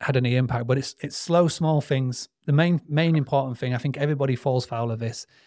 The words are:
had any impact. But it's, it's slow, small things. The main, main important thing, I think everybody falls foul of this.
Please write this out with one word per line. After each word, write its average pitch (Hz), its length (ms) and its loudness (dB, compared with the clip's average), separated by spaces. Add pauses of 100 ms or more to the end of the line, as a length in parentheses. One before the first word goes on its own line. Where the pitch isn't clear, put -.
had 135 160 0
any 123 180 2
impact. 120 300 0
But 127 140 2
it's, - 200 -8
it's 143 160 -8
slow, 170 320 2
small 156 320 0
things. 131 480 -2 (200)
The 143 60 2
main, 165 360 4
main 160 260 2
important 135 440 0
thing, 127 140 -2
I 123 40 0
think 131 200 -4
everybody 143 380 0
falls 127 300 -2
foul 117 260 -4
of 113 80 -6
this. 113 280 -8 (200)